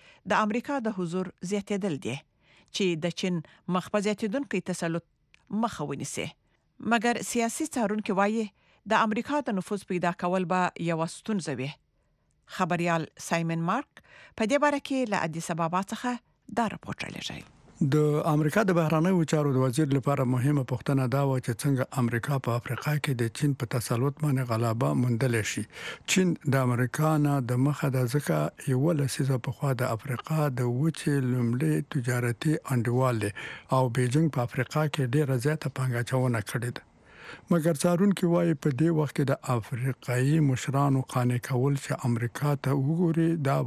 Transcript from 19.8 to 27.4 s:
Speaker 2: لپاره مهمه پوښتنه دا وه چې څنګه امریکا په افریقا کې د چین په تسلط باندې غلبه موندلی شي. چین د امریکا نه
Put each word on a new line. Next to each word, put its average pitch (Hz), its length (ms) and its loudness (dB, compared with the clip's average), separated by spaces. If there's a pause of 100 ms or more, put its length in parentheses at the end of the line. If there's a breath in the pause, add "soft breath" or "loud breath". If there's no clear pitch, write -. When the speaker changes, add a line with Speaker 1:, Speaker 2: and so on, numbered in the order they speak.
Speaker 2:
لپاره 139 400 2
مهمه 135 380 2
پوښتنه 135 440 0
دا 139 140 2
وه 131 160 0
چې 123 80 -2 (100)
څنګه 135 380 0
امریکا 120 440 0
په 120 140 0
افریقا - 380 -4
کې 139 240 -2
د 113 180 0
چین 143 240 2
په 117 100 -4
تسلط 131 480 -2
باندې 135 300 0
غلبه 117 480 0
موندلی 120 420 2 (120)
شي. 107 100 -4 (500 loud breath)
چین 185 180 4 (220)
د - 20 4 (120)
امریکا 123 440 2 (140)
نه 143 80 4 (160)